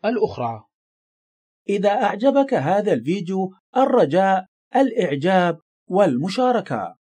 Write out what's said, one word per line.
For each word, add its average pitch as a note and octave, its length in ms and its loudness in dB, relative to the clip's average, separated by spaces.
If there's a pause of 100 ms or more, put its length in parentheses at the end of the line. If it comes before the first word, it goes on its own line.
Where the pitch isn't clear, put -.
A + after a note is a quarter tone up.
الأخرى. G3 600 -4 (1040)
إذا G3+ 200 0
أعجبك B3 640 0
هذا F#3 400 0
الفيديو، F#3 600 -4 (240)
الرجاء F#3+ 680 2 (300)
الإعجاب F3 840 0 (280)
والمشاركة. F3+ 1200 0